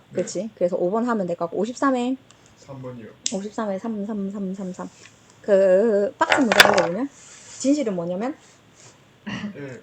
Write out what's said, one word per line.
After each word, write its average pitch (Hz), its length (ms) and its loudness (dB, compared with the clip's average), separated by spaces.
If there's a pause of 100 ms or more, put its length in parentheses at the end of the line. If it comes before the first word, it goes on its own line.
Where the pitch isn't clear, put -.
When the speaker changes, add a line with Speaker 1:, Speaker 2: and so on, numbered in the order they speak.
(120)
Speaker 1:
네. - 100 -4
Speaker 2:
그치? 214 340 -6
그래서 175 220 0
오 180 140 0
번 226 180 -2
하면 208 180 -2
될 170 80 -4
것 175 100 -4
같고, - 120 -6
오십삼 254 400 0
회. 247 180 -2 (440)
Speaker 1:
삼 135 220 -16
번이요. 123 260 -12 (260)
Speaker 2:
오십삼 208 380 -4
회 190 80 -4
삼, 214 260 -6
삼, 202 260 -6
삼, 190 420 -8
삼. 185 160 -12 (520)
그 196 760 4
박스 330 220 4
문제 226 200 4
읽어보면 190 500 4 (500)
진실은 262 360 0
뭐냐면? 180 400 -4 (880)
Speaker 1:
네, 139 580 -10